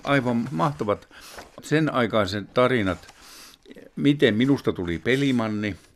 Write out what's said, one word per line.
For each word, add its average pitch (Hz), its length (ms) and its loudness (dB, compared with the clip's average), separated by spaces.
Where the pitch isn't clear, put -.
aivan 123 460 0
mahtavat 143 580 -2
sen 151 320 0
aikaisen 104 600 0
tarinat, 117 600 0
miten 143 380 4
minusta 123 380 2
tuli 85 260 -4
pelimanni, 113 800 -2